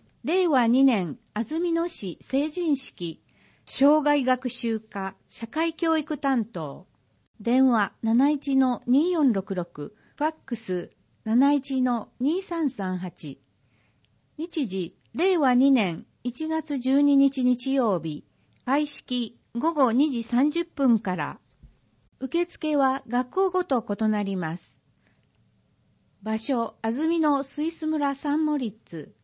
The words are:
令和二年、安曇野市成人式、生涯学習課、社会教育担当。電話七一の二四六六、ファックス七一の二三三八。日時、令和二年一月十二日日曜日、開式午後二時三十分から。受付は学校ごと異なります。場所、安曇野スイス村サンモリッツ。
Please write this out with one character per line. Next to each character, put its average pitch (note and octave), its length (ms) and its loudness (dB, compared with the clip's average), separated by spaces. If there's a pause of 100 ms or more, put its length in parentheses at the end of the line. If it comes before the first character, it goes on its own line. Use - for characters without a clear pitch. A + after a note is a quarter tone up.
(240)
令 F4+ 240 2
和 B3+ 180 4
二 B3+ 180 4
年、 F#3+ 340 2 (140)
安 A#3 260 -4
曇 E4+ 140 0
野 E4 160 0
市 - 320 -8
成 D4 300 -2
人 D#4+ 260 0
式、 - 460 -8 (420)
生 C#4+ 380 4
涯 D4 220 2
学 B3+ 260 0
習 A3+ 280 -4
課、 G3 380 -10 (140)
社 - 160 -12
会 E4 260 -2
教 D#4+ 240 0
育 D#4 220 -4
担 C4 260 0
当。 D3 420 -10 (540)
電 B3+ 280 2
話 A3 240 0 (100)
七 A#3+ 260 2
一 C#4+ 280 -2
の B3+ 300 0
二 D4 240 2
四 D4+ 220 2
六 G3 220 -2
六、 E3+ 420 -8 (200)
フ D4 80 -4
ァ D#4 40 2
ッ D#4 60 -6 (100)
ク B3 100 -6
ス F3+ 360 -6 (340)
七 B3 280 4
一 C4+ 300 -2
の A#3+ 260 -2 (100)
二 D#4+ 240 -2
三 E4+ 260 -2
三 F#3 300 -4
八。 E3+ 420 -10 (1000)
日 D#4 280 -4
時、 F#3 300 -6 (180)
令 F4+ 240 2
和 C4 160 4
二 C4+ 160 6
年 F#3+ 340 0 (200)
一 D#4 240 -6
月 D#4 320 -4
十 C4 200 2
二 C#4+ 160 4
日 C4+ 280 4
日 B3+ 300 0
曜 G#3+ 260 2
日、 D3+ 240 -8 (400)
開 C#4+ 240 0
式 - 500 -6 (160)
午 D4+ 180 -2
後 C4+ 200 2
二 C#4+ 180 2
時 A#3 140 -4
三 C4+ 260 2
十 E4+ 140 -2
分 B3 340 2
か F#3 160 -4
ら。 D#3 240 -6 (800)
受 E4 260 -2
付 D#4 320 -4
は C4+ 300 0
学 B3 240 -2
校 F#4+ 200 0
ご F#4 140 -2
と A#3+ 240 -2
異 G#3+ 200 -2
な G#3+ 120 0
り G3 140 -4
ま F3 220 -4
す。 - 260 -20 (1400)
場 A3 140 -2
所、 A#3 440 -2
安 B3+ 260 -2
曇 E4+ 120 0
野 C#4+ 240 2
ス D4 180 -8
イ E4 80 -2
ス D#4+ 160 -8
村 C#4+ 300 -2
サ C#4+ 180 -2
ン D#4 100 2
モ D4+ 140 0
リ A#3+ 120 -2
ッ - 40 -16 (100)
ツ。 - 400 -12